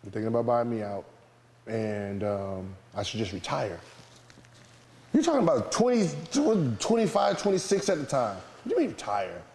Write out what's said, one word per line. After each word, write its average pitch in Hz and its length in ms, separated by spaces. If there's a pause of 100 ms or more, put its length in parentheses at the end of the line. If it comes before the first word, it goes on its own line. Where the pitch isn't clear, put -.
They're 98 80
thinking 107 160
about 117 180
buying 120 240
me 113 140
out, 101 200 (640)
and, 104 580
um, 98 520 (200)
I 104 60
should 107 160
just 101 160
retire. 104 460 (1300)
You're 302 120
talking 302 180
about 147 300
twenty, 233 360 (720)
twenty-five, 202 640
twenty-six 196 480
at 180 80
the 143 80
time. 117 320
What - 320
do 453 60
you 370 60
mean 240 80
retire? 92 520 (140)